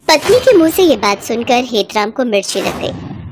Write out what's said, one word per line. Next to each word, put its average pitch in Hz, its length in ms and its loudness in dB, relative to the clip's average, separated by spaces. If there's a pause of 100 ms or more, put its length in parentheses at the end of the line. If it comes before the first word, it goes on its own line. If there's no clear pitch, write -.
पत्नी 330 300 4
के 508 180 4
मुंह 320 140 4
से 381 120 0
ये 302 140 4
बात 202 260 -2
सुनकर 240 420 -2
हेतराम 214 460 -2
को 254 140 -4
मिर्ची 202 360 -2
लग - 220 -6
गई। - 100 -6 (400)